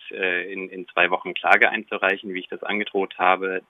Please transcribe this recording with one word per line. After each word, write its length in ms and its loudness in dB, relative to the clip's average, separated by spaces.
äh, 420 -2
in, 160 -8
in 200 -12
zwei 200 2
Wochen 240 -2
Klage 380 4
einzureichen, 640 -2
wie 60 -6
ich 80 -12
das 140 -10
angedroht 540 -2
habe, 540 2